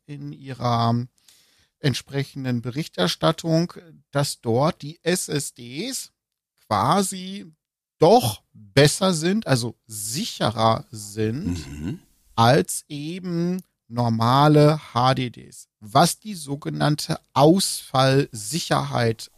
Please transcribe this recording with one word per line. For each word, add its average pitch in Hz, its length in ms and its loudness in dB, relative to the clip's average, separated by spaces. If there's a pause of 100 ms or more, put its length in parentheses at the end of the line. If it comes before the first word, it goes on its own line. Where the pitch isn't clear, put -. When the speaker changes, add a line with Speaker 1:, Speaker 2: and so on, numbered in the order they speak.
Speaker 1:
in 143 260 -14
ihrer 120 600 -2 (840)
entsprechenden 135 840 -4
Berichterstattung, 160 1080 -2 (380)
dass 143 300 -4
dort 127 420 -2
die 147 200 -16
S 180 260 -2
S 143 260 -6
Ds 143 560 -12 (560)
quasi 185 800 -2 (520)
doch 170 440 4 (100)
besser 143 640 2
sind, 180 320 -2
also 120 300 -2 (100)
sicherer 113 1040 -2
sind, 107 760 -6
Speaker 2:
Mhm. 78 340 -10 (340)
Speaker 1:
als 131 540 2
eben 175 720 -6 (260)
normale 135 920 4 (140)
H 127 200 2
D 127 160 -4
Ds, - 380 -20 (120)
was 131 400 2
die 214 140 -14
sogenannte 147 840 -4 (140)
Ausfallsicherheit 135 2000 0